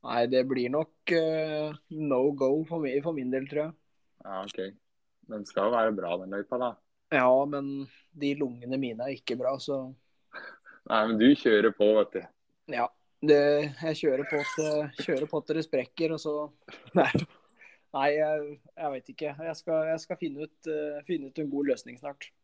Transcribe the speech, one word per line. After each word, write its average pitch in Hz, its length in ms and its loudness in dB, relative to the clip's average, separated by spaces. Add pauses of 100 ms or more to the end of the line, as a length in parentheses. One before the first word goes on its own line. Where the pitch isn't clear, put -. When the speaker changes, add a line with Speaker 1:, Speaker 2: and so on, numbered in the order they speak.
Speaker 1:
Nei, 120 240 0
det 127 180 4
blir 127 240 0
nok, 151 240 -2 (140)
eh, 156 680 0 (160)
no 147 400 0
go 135 220 2 (120)
for 160 200 -4
mi-, 135 180 0
for 160 140 -4
min 127 160 -4
del, 131 160 -2
tror 147 160 -4
jeg. 160 100 -8 (480)
Speaker 2:
Ja, 95 220 -8
OK. 98 180 -10 (680)
Den 107 160 -10
skal 98 240 0
jo 120 40 2
være 110 220 4
bra, 90 220 -4
den 92 140 -8
løypa, 101 280 -6
da. 123 100 -2 (420)
Speaker 1:
Ja, 127 200 4 (140)
men 139 420 -6 (220)
de 143 260 -4
lungene 123 420 -4
mine 123 300 -4
er 139 100 -6
ikke 120 220 -6
bra, 131 180 0
så 139 240 -4 (1040)
Speaker 2:
Nei, 113 160 2
men 110 180 2
du 117 80 8
kjører 113 460 6
på, 104 180 4
vet 107 220 4
du. 95 80 -4 (480)
Speaker 1:
Ja, 120 160 -2 (380)
det, 147 120 8 (400)
jeg 160 240 -4
kjører 139 260 0
på 151 180 -2
til, 151 340 -2 (180)
kjører 147 340 -4
på 151 140 -4
til 156 160 -2
det 156 60 -4
sprekker, 160 500 -2
og 151 80 -8
så 151 80 -4 (380)
<laughs> - 280 -4
Nei, 143 120 4 (800)
nei, 139 220 0
jeg, 151 440 0 (160)
jeg - 220 -8
vet - 180 -12
ikke. 147 260 -8
Jeg 160 200 -8
skal, 160 280 -2
jeg 160 160 -2
skal - 160 -10
finne 151 300 -6
ut, - 240 -12
eh, 151 320 -4
finne 147 260 -4
ut 160 140 -8
en 139 80 -4
god 139 180 0
løsning 123 300 -4
snart. 143 300 -12 (140)